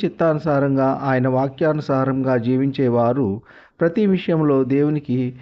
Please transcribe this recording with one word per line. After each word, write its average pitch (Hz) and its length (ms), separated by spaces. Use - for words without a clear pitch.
చిత్తానుసారంగా, 143 1000
ఆయన 131 240
వాక్యానుసారంగా 135 1080
జీవించేవారు 123 1040
ప్రతి 170 260
విషయంలో 160 580
దేవునికి 135 760